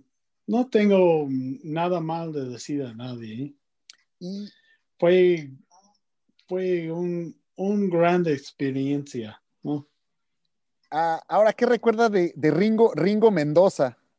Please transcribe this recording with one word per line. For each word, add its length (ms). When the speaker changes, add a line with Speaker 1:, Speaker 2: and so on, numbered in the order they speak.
Speaker 1:
no 220
tengo 600
nada 720
mal 320
de 160
decir 340
a 120
nadie, 500
¿eh? 100
Speaker 2:
Y 280
Speaker 1:
Fue, 520
fue 420
un, 500
un 360
gran 360
experiencia, 1120
¿no? 240
Speaker 2:
Ah, 380
ahora, 240
¿qué 140
recuerda 420
de, 260
de 160
Ringo, 440
Ringo 360
Mendoza? 680